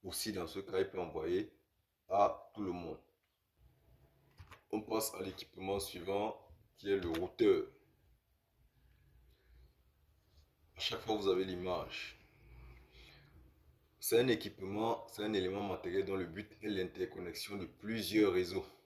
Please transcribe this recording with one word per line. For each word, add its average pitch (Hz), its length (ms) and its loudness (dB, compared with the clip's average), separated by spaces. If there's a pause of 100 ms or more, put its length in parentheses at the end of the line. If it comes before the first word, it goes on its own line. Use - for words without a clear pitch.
Aussi, 98 300 -4
dans 90 140 -4
ce 98 120 -8
cas, 95 200 -2
il 95 100 2
peut 95 100 -6
envoyer 85 520 0 (580)
à - 460 4
tout 104 80 -4
le 92 80 -2
monde. 85 280 -6 (1700)
On 107 100 -2
passe 107 320 -4
à 95 80 -6
l'équipement 95 580 -4
suivant, 98 560 -4 (420)
qui 101 120 -8
est 98 100 6
le 87 100 -2
routeur. 87 560 6 (3000)
À - 40 -18
chaque - 220 -4
fois, 110 160 0
vous 98 100 2
avez 92 180 6
l'image. 90 720 -4 (1800)
C'est - 200 4
un 127 100 6
équipement, 107 800 0
c'est 104 120 -6
un 107 100 0
élément 98 340 0
matériel 92 380 -2
dont 98 100 -2
le 92 100 -2
but 85 380 -10
est 107 60 -4
l'interconnexion 92 880 -4
de 92 80 -6
plusieurs 104 680 2
réseaux. 90 320 0 (200)